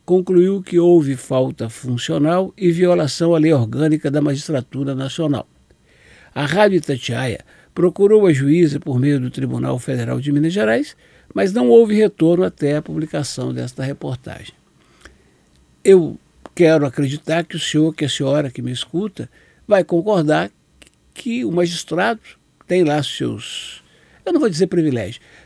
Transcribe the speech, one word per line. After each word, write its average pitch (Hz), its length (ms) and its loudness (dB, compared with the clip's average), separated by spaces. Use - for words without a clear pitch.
concluiu 185 600 2
que 175 160 0
houve 170 360 4
falta 131 540 -4
funcional 160 880 -2
e 175 140 2
violação 170 640 2
à - 20 2
lei 156 160 4
orgânica 143 560 0
da 143 140 0
Magistratura 139 720 -4
Nacional. 135 520 -4
A 143 140 -4
Rádio 196 300 2
Itatiaia 127 680 -4
procurou 196 520 4
a 180 60 6
juíza 147 480 2
por 131 180 -4
meio 139 220 2
do 127 100 -4
Tribunal 127 480 -4
Federal 123 440 -4
de 143 100 -4
Minas 156 220 0
Gerais, 220 420 -2
mas 196 180 0
não 247 160 0
houve 233 260 6
retorno 185 520 2
até 151 320 -2
a 156 40 -4
publicação 151 720 -6
desta 123 300 -8
reportagem. 135 680 -10
Eu 170 340 4
quero 160 300 4
acreditar 147 580 -4
que 170 140 -12
o - 20 -8
senhor, 156 340 0
que - 120 -6
a 135 40 -2
senhora 143 400 -2
que 127 120 -12
me 123 100 -6
escuta, 175 580 -8
vai 196 160 2
concordar 170 640 0
que 240 300 -6
o 208 80 -4
magistrado 175 680 -4
tem 180 200 2
lá 147 180 0
seus, - 800 -10
eu - 60 -4
não 320 80 2
vou 254 100 2
dizer 170 180 0
privilégios, 127 520 -2